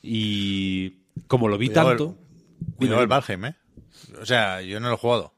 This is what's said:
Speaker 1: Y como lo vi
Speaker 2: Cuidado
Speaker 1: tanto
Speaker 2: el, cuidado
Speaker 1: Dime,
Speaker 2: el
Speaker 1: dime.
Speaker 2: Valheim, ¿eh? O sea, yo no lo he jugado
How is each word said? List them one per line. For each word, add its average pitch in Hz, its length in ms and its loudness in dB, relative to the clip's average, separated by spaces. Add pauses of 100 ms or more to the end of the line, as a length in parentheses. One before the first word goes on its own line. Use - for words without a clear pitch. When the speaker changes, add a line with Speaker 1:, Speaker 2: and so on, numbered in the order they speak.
Speaker 1:
Y 98 880 -2 (360)
como 117 220 2
lo 101 80 2
vi 123 100 0
Speaker 2:
Cuidado 143 220 4
Speaker 1:
tanto 123 140 2 (640)
Speaker 2:
el, - 60 -14
cuidado 123 260 2
Speaker 1:
Dime, - 20 6
Speaker 2:
el 113 40 2
Speaker 1:
dime. - 0 -
Speaker 2:
Valheim, 107 380 0
¿eh? 156 100 -10 (680)
O 113 40 -12
sea, 101 360 2
yo 95 180 -8
no 120 100 -4
lo 117 60 2
he - 20 -16
jugado 117 400 -2